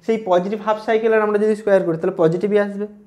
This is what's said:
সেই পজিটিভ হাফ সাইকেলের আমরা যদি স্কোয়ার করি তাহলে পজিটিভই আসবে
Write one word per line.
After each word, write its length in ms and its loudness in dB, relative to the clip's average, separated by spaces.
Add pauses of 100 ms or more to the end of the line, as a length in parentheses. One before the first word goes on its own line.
সেই 140 0 (100)
পজিটিভ 380 0
হাফ 200 0
সাইকেলের 400 2
আমরা 180 0
যদি 160 2
স্কোয়ার 260 2
করি 140 -2
তাহলে 220 -2
পজিটিভই 440 2
আসবে 200 -8 (200)